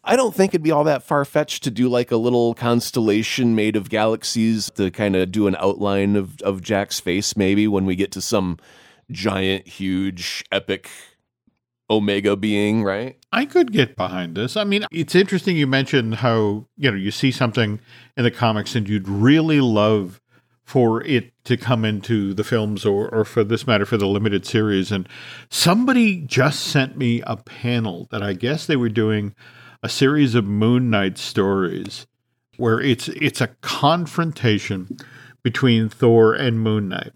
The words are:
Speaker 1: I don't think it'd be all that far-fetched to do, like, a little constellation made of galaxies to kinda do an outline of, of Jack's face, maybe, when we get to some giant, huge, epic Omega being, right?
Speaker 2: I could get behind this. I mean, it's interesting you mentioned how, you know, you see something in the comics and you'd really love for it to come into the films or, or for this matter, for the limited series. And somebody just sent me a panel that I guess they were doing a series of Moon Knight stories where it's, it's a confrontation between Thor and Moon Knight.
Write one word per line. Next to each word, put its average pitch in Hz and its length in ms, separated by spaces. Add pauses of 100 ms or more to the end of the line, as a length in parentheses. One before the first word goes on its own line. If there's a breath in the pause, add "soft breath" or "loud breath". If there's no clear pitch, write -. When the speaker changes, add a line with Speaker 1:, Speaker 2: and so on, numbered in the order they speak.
Speaker 1:
I 226 140
don't 247 180
think 190 200
it'd 165 100
be 156 80
all 147 120
that 147 180
far-fetched 147 640
to 135 60
do, 123 200
like, 123 200
a 120 60
little 117 380
constellation 117 1000
made 107 220
of 95 140
galaxies 110 840
to 98 140
kinda 95 360
do 101 200
an 92 140
outline 98 560
of, 95 240
of 95 220
Jack's 101 380
face, 92 360
maybe, 101 320
when 98 160
we 92 120
get 95 160
to 95 100
some 92 360 (520 soft breath)
giant, 95 580
huge, 95 840
epic 98 380 (1000)
Omega 101 440
being, 104 480
right? 104 360 (120)
Speaker 2:
I 254 140
could 294 280
get 147 220
behind 90 420
this. 120 200
I 214 80
mean, 202 260
it's 160 240
interesting 185 420
you 147 100
mentioned 131 500
how, 110 500 (120)
you 139 120
know, 98 60
you 98 140
see 135 200
something 110 480 (380 loud breath)
in 123 80
the 120 60
comics 110 440
and 107 140
you'd 101 200
really 147 520
love 107 600 (440)
for 120 400
it 127 280 (120)
to 123 140
come 117 260
into 104 480
the 101 120
films 107 420
or, 104 260
or 110 140
for 113 180
this 110 220
matter, 104 180
for 110 140
the 101 80
limited 101 400
series. 104 440
And 98 160 (440 loud breath)
somebody 226 720
just 135 380
sent 135 360
me 120 300
a 113 100
panel 113 760
that 107 120
I 101 100
guess 120 320
they 151 120
were 120 120
doing 107 460 (480 loud breath)
a 117 80
series 139 440
of 110 120
Moon 117 420
Knight 98 300
stories - 880 (500)
where 117 240
it's, 127 280
it's - 340
a 113 60 (120)
confrontation 147 1400 (460 loud breath)
between 113 480
Thor 113 420
and 117 280
Moon 107 280
Knight. - 280